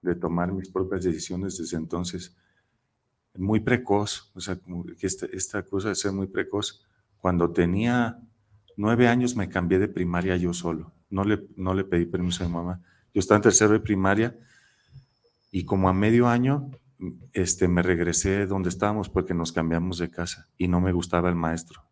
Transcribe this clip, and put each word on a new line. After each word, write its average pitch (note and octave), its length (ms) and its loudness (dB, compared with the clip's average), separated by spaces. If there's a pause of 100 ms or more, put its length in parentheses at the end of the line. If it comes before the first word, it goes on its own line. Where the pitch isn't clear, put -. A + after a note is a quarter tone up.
de F2+ 120 -2
tomar F2 380 -2
mis F#2 180 -8
propias F#2+ 340 -4
decisiones F2+ 540 -4
desde E2+ 180 -8
entonces. F2 600 -8 (960)
Muy G#2 260 0
precoz, G#2+ 720 0
o F#2 60 -14
sea, F2+ 160 -6
como F2 280 -10
que E2+ 220 -10
esta, F2+ 200 -6
esta F#2 360 -6
cosa G2+ 280 -4
de F#2+ 40 -2
ser G2 180 -4
muy G2 140 -4
precoz. - 600 -6 (320)
Cuando F2 320 2
tenía G#2+ 680 0 (580)
nueve A#2 320 4
años B2 280 2
me F#2+ 140 -2
cambié F2+ 280 2
de G#2 100 2
primaria F2+ 480 -2
yo F2 180 0
solo. E2 400 -6 (160)
No G2 140 -2
le, G2+ 220 0 (100)
no F#2 180 -2
le F#2+ 100 0
pedí F2 220 2
permiso F2+ 380 -2
a F2 40 -2
mi E2+ 60 -4
mamá. F2 260 -6 (320)
Yo G2+ 80 2
estaba G#2 160 6
en G2+ 60 4
tercero G#2 300 6
de G#2+ 80 4
primaria G2+ 580 0 (1120)
y F#2 140 -4
como F#2+ 240 2
a F#2 40 4
medio A2+ 360 4
año, C3+ 420 0 (640)
este, F2+ 360 2
me F2 140 4
regresé F2+ 640 0
donde F#2+ 240 -2
estábamos G#2 400 -2
porque F2+ 240 -2
nos E2+ 180 -2
cambiamos E2+ 460 -2
de F2 120 -4
casa - 460 -10
y F2+ 120 -2
no F2+ 120 2
me F2+ 120 2
gustaba F2 360 0
el F2+ 60 2
maestro. E2 580 -4